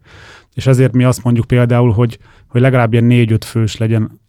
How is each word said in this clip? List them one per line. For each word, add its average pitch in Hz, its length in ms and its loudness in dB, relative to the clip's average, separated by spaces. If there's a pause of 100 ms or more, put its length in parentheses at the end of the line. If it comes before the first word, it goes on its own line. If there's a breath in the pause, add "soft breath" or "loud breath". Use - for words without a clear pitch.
(540 loud breath)
És - 120 -10
ezért 131 260 2
mi 123 120 0
azt 127 200 -2
mondjuk 120 220 0
például, 120 460 0
hogy, 117 260 -2 (300 soft breath)
hogy 120 120 -2
legalább 123 320 2
ilyen 117 120 2
négy-öt 120 400 2
fős 113 320 -4
legyen 110 520 -4